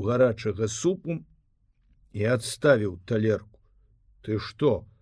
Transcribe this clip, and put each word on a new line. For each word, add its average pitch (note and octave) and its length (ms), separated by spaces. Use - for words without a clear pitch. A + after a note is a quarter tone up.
гарачага A2 680
супу E3+ 460
і G#2 100
адставіў A2+ 800
талерку. G#2+ 560
Ты G#2+ 160
што? A#2+ 460